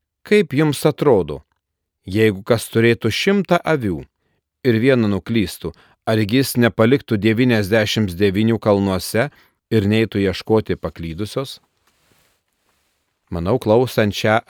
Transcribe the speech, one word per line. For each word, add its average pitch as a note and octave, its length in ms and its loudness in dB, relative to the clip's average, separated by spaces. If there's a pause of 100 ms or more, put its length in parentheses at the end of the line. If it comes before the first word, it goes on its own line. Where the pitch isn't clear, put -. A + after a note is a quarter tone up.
(220)
„Kaip G3+ 300 0
jums D3 340 0
atrodo, F#2+ 560 0 (640)
jeigu G2 360 0
kas - 280 -2
turėtų A2+ 400 2
šimtą F#3+ 540 0
avių G#2 400 -4 (600)
ir B2 140 2
viena A#2+ 300 2
nuklystų, G2+ 640 -4 (340)
argi A2 300 0
jis C3 200 -2
nepaliktų A#2+ 640 2
devyniasdešimt G#2+ 960 0
devynių G#2 440 0
kalnuose G2+ 720 -2 (400)
ir A2 120 2
neitų G#2 480 0
ieškoti G2+ 460 -2
paklydusios?“ E2+ 840 -10 (1700)
Manau, F#2 280 -2
klausant A2+ 560 0
šią A2 340 0